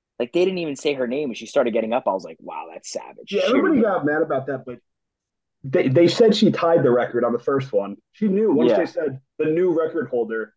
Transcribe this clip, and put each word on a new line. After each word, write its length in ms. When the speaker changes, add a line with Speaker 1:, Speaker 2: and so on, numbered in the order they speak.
Speaker 1:
Like, 140
they 120
didn't 140
even 160
say 180
her 140
name, 220
and 80
she 100
started 240
getting 220
up. 140
I 40
was 120
like, 160
"Wow, 340
that's 180
savage." 400
Speaker 2:
Yeah, 120
Speaker 1:
She 40
Speaker 2:
everybody 340
got 240
mad 160
about 260
that, 180
but 140
they, 240
they 200
said 280
she 160
tied 320
the 80
record 320
on 80
the 80
first 320
one. 260
She 140
knew 260
once 180
Speaker 1:
Yeah. 80
Speaker 2:
they 60
said 360
the 80
new 320
record 320
holder. 480